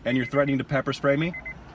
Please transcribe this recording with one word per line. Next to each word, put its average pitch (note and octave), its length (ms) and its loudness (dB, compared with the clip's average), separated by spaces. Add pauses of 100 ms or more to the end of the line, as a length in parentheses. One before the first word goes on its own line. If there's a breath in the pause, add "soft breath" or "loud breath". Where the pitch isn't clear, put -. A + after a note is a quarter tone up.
and B2 140 2
you're B2+ 80 2
threatening C#3 320 2
to B2+ 80 -2
pepper C3+ 260 0
spray C#3 240 2
me? E3 180 0 (420)